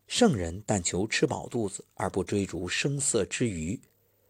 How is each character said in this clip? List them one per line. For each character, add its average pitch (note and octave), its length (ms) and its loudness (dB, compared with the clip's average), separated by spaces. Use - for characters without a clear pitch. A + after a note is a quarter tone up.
圣 G#3+ 260 6
人 F2+ 320 -2
但 G2+ 160 2
求 F#2 240 0
吃 - 200 2
饱 G2 220 -2
肚 A2+ 200 0
子， - 160 -10
而 G2 160 -2
不 F#2 140 0
追 G2+ 200 0
逐 F2+ 220 -6
声 C#3+ 320 0
色 A2+ 260 0
之 B2 240 -2
娱， F2 320 -4